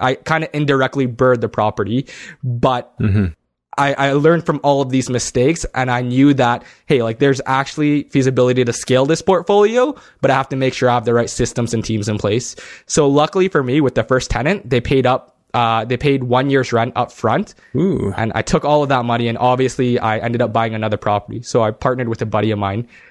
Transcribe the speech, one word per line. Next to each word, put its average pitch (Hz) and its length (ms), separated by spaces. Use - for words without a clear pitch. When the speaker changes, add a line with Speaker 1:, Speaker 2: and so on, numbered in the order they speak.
Speaker 1:
I 131 160
kind 160 260
of 156 100
indirectly 139 540
birthed 123 340
the 113 80
property, 107 580
but 123 560
Speaker 2:
Mm-hmm. 104 280
Speaker 1:
I, 139 140
I 139 200
learned 160 340
from 151 160
all 143 180
of 131 80
these 127 220
mistakes, 127 640
and 127 160
I 123 100
knew 131 320
that, 123 320
hey, 135 160
like, 113 160
there's 135 260
actually 147 600
feasibility 127 600
to 117 80
scale 127 320
this 160 160
portfolio, 208 720
but 135 80
I 131 40
have 131 140
to 139 80
make 131 160
sure - 160
I 120 60
have 120 100
the 120 80
right 117 160
systems 120 460
and 110 100
teams 107 240
in 107 80
place. 107 400
So 151 200
luckily 156 420
for 160 140
me, 131 200
with 127 120
the 117 80
first 123 280
tenant, 139 400
they 127 100
paid 135 240
up, 127 320
uh, 113 320
they 123 140
paid 139 260
one 127 240
year's 135 240
rent 117 240
up - 160
front. 135 420
Speaker 2:
Ooh. 143 420
Speaker 1:
And 110 180
I 110 60
took - 240
all 147 180
of 139 60
that 131 160
money, 120 240
and 113 80
obviously 123 640
I 110 220
ended 117 200
up 117 140
buying 113 200
another 107 220
property. 107 460
So 120 200
I 107 80
partnered 127 380
with 113 140
a 110 40
buddy 107 260
of 104 60
mine 101 300